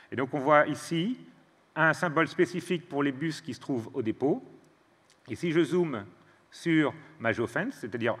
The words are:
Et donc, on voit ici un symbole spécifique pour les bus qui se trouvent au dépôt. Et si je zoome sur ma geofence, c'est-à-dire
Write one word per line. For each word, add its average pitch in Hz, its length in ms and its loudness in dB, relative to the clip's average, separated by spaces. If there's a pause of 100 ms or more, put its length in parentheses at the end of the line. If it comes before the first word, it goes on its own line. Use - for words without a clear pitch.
(120)
Et 110 40 -8
donc, 131 180 -2
on 151 40 -2
voit 147 280 6
ici 170 520 -2 (560)
un 156 200 4
symbole 160 340 0
spécifique 180 600 -2
pour 143 140 -2
les 143 100 0
bus 156 280 -6
qui 120 140 -10
se - 60 -16
trouvent 113 340 -6
au 135 80 -4
dépôt. 131 420 -2 (840)
Et 117 60 -8
si 170 180 -4
je 165 120 4
zoome 165 400 0 (460)
sur 156 420 2 (260)
ma 113 140 2
geofence, 147 420 -2
c'est-à-dire 113 460 -2